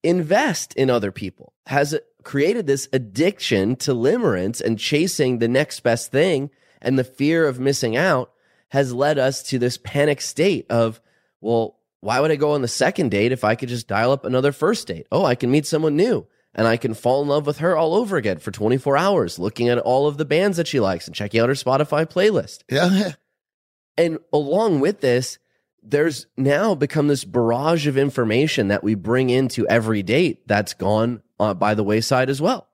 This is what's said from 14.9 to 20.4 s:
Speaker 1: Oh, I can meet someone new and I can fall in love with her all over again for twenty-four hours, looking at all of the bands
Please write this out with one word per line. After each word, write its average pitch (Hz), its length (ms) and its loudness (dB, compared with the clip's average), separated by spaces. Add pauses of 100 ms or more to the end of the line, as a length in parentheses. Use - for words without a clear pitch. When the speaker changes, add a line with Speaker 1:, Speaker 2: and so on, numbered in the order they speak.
Speaker 1:
Oh, 185 120 2
I 123 120 2
can 123 160 -2
meet 147 140 2
someone 156 300 0
new 190 320 0 (260)
and 113 140 2
I 113 80 4
can 113 180 -4
fall 127 280 0
in 147 80 -2
love 143 160 0
with 147 140 -4
her 165 180 0
all 160 180 0
over 202 220 0
again 101 220 -2
for - 120 -10
twenty-four 131 460 0
hours, 160 420 0
looking 117 300 -2
at 123 80 2
all 131 300 0
of 143 100 -2
the 151 80 -2
bands 170 320 0